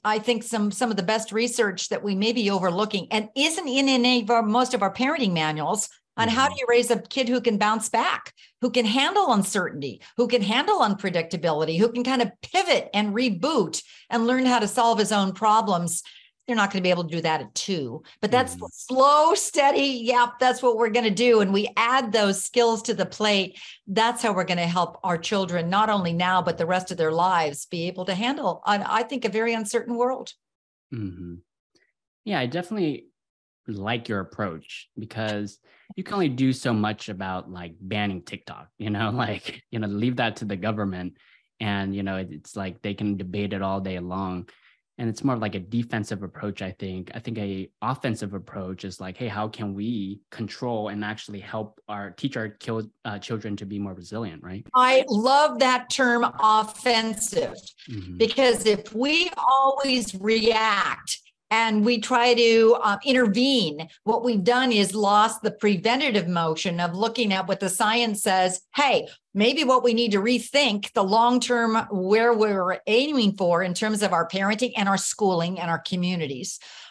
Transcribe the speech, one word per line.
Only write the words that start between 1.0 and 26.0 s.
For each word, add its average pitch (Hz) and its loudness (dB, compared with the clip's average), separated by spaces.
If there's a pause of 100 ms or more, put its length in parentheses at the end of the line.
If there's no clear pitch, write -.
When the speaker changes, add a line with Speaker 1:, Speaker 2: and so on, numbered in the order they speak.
Speaker 1:
best 220 -2
research 220 0
that - -4
we 202 -2
may 214 0
be 208 0
overlooking 190 0
and 214 -2
isn't 320 0
in 269 2
any 247 4
of 196 -4
our, 233 4
most 247 2
of 214 0
our 196 0
parenting 262 0
manuals 156 -2 (300)
on 220 2
how 262 2
do 285 -12
Speaker 2:
Mm-hmm. - -16
Speaker 1:
you 508 -6
raise 240 4
a 226 2
kid 247 -4
who 247 2
can 233 0
bounce 214 2
back, - -2 (260)
who 247 0
can 247 2
handle 285 2
uncertainty, 175 -2 (160)
who 233 2
can 240 2
handle 277 2
unpredictability, 165 0
who 233 4
can 247 -2
kind 247 0
of - 0 (120)
pivot 359 0
and 208 0
reboot 226 0 (280)
and 233 0
learn 254 2
how 247 4
to 208 0
solve 233 2
his 214 0
own 196 2
problems. 196 0 (440)
They're 240 0
not 202 2
gonna 190 -4
be 180 4
able 175 0
to 160 -6
do 165 -2
that 156 0
at 110 -12
two, 147 -6 (180)
but 208 -2
that's 247 2
the - -12
Speaker 2:
Mm-hmm. - -12
Speaker 1:
slow, 294 6
steady, 277 2
"Yep, 240 2
that's 247 2
what 240 2
we're 226 2
gonna 226 2
do." 220 6
And 196 2
we 202 0
add 240 2
those 196 2
skills 226 2
to 233 -2
the 185 -2
plate. 196 0 (300)
That's 226 0
how 226 0
we're 185 0
gonna 175 0
help 170 0
our 175 0
children, 175 -2
not 214 2
only 185 0